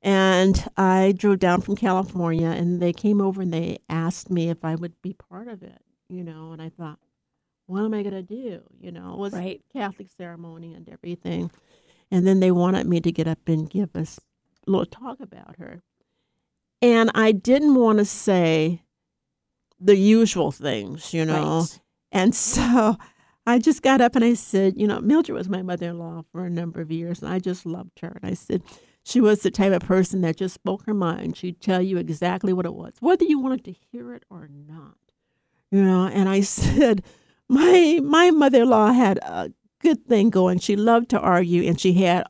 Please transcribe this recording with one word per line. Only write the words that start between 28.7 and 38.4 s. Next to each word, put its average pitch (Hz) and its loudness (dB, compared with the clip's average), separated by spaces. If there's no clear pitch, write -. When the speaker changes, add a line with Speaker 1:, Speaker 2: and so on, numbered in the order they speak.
Speaker 1:
she - 0
was 208 4
the 180 0
type 196 0
of 180 0
person 190 0
that 165 -2
just 185 -8
spoke - -8
her 214 -4
mind. 170 -4
She'd 180 -12
tell 185 0
you 190 -2
exactly 175 -4
what 180 -2
it 170 -8
was, - -16
whether 349 2
you 302 2
wanted 254 -6
to 190 -18
hear 240 -20
it - -20
or 165 -20
not. 147 -20
You 196 4
know, 185 2
and 190 0
I 196 0
<laughs> - 2
said, 220 2
my, 339 6
my 320 4
mother-in-law 247 4